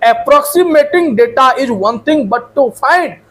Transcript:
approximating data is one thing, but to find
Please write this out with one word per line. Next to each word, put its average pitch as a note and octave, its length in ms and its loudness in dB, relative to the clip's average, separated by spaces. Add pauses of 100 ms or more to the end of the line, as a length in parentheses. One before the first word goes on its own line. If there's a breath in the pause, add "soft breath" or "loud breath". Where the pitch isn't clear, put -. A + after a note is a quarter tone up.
approximating D4 1000 2 (120)
data A#3+ 280 2 (140)
is C4 100 -4 (100)
one A3 200 -2
thing, D4+ 280 0
but A#3+ 200 -4 (100)
to C4+ 80 2 (140)
find D#4 340 0 (160)